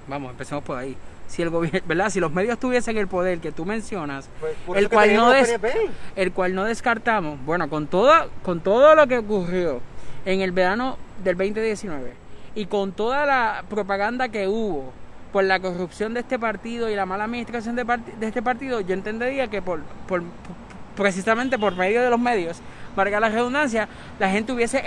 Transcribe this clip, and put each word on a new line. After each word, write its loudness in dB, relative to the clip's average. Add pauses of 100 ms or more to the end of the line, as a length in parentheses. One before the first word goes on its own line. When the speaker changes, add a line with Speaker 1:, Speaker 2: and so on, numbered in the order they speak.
Speaker 1:
Vamos, -6
empecemos -8
por -6
ahí. -6 (320)
Si -2
el 0
gobier-, 0
¿verdad? 2
Si -2
los 2
medios 0
tuviesen 0
el 0
poder 0
que -6
tú -6
mencionas, -6 (120)
Speaker 2:
Pues, -4 (100)
por -4
Speaker 1:
el 6
Speaker 2:
eso 2
que 4
Speaker 1:
cual 8
no 8
Speaker 2:
tenemos 8
Speaker 1:
des-, 0
Speaker 2:
P 0
N 2
P. -4
Speaker 1:
el 2
cual 0
no 0
descartamos, 0
bueno, 0
con -2
toda, 6 (160)
con -2
todo 8
lo 8
que 2
ocurrió 0 (440)
en 2
el 0
verano 2 (260)
del 2
veinte 0
diecinueve -4 (400)
y -4
con 0
toda 0
la 2
propaganda -2
que -2
hubo -2 (400)
por 4
la 2
corrupción -4
de -2
este -4
partido -4
y -2
la 0
mala -4
administración -6
de -2
part-, -4
de -4
este -2
partido, -2
yo -2
entendería -2
que -4
por, -4 (280)
por, -2 (760)
precisamente 0
por 0
medio 2
de 4
los 4
medios, 0 (400)
valga 2
la 4
redundancia, 0 (320)
la 2
gente 0
hubiese 0